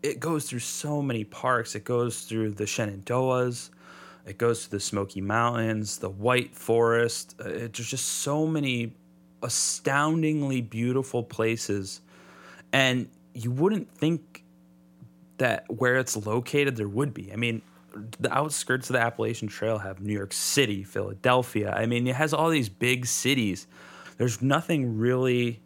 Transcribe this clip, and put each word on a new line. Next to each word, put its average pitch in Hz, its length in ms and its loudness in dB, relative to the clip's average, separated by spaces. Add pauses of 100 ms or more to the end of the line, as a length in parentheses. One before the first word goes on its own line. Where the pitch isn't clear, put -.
it 143 160 -4
goes 156 280 -2
through 123 120 -6
so 147 420 -4
many 123 220 -2
parks. 120 500 -2
It 107 100 -8
goes 120 380 0
through 110 300 -2
the 104 140 -4
Shenandoahs. 123 1040 -2 (560)
It 92 100 -12
goes 117 280 2
to - 60 -12
the 101 80 -2
Smoky 98 420 -4
Mountains, 110 760 0
the 95 120 -6
White 120 460 0
Forest. 117 880 2
Uh, 101 60 -8
it, 107 240 -6
there's 117 160 -8
just - 160 -4
so 151 400 -2
many 131 480 0 (480)
astoundingly 143 1200 2
beautiful 120 600 0
places. 113 800 -2 (680)
And 127 380 4 (240)
you 120 180 -4
wouldn't 170 400 2
think - 520 -2 (920)
that 120 300 2
where 123 300 2
it's 127 200 0
located 123 580 0
there 107 120 -2
would 120 260 -2
be. 95 180 -12
I 98 40 -10
mean, 113 260 -2 (580)
the - 160 0
outskirts 135 540 0
of 127 40 0
the 123 60 4
Appalachian 113 480 0
Trail 110 300 -2
have 95 240 -8
New 101 120 -2
York 98 200 -4
City, 104 500 2
Philadelphia. 101 880 0
I 101 140 0
mean, 120 220 0
it 127 80 0
has 151 180 0
all 156 160 2
these 139 200 2
big 123 360 0
cities. 117 640 0 (500)
There's 120 240 0
nothing 135 560 2
really 123 680 2